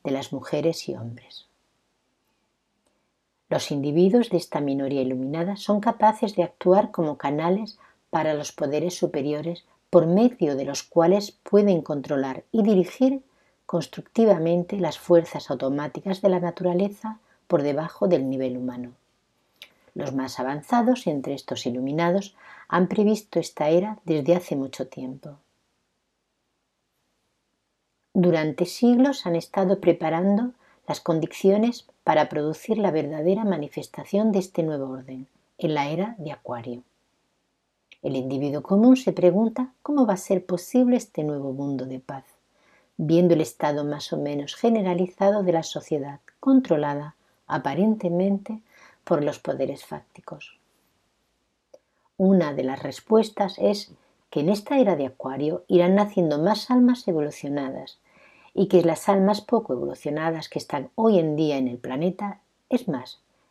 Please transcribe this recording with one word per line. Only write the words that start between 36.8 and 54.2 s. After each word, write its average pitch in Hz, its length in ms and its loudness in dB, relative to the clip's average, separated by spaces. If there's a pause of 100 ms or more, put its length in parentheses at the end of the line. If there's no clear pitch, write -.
El 135 140 -4
individuo 135 460 -4
común 233 340 6
se 196 160 -2
pregunta 220 600 2 (100)
cómo 285 240 2
va 202 80 2
a - 20 -2
ser 185 300 -2
posible 247 500 2
este - 260 -6
nuevo 143 300 -4
mundo 139 340 -4
de 131 140 -10
paz, - 240 -14 (720)
viendo 165 380 4
el 156 60 2
estado 147 440 -2
más 147 280 -8
o 160 40 -4
menos 147 380 -6
generalizado 196 880 0
de 180 100 0
la 165 100 0
sociedad, 143 580 -8 (180)
controlada, 151 760 2 (320)
aparentemente, 196 1160 -2 (420)
por 147 200 0
los 147 160 -4
poderes 135 440 -6
fácticos. - 760 -18 (1600)
Una 185 360 4
de 139 120 -4
las 131 180 -6
respuestas 214 760 0
es 202 340 -2 (380)